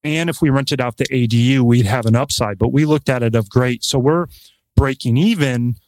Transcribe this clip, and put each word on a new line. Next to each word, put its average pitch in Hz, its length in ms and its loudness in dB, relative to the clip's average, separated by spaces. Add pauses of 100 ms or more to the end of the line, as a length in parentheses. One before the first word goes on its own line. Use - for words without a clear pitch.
And 160 260 -2
if - 140 -4
we 143 80 2
rented 135 280 -2
out 123 180 -4
the 135 120 -2
A 123 160 0
D 120 280 2
U, 131 100 2
we'd 117 240 4
have 117 180 -2
an 113 100 2
upside." 107 440 -2
But 120 120 2
we 147 140 2
looked 151 240 0
at 127 140 0
it 113 100 0
of, 113 160 0
"Great, 123 340 0
so - 140 -4
we're 151 300 0 (480)
breaking 131 420 -2
even 135 580 0 (120)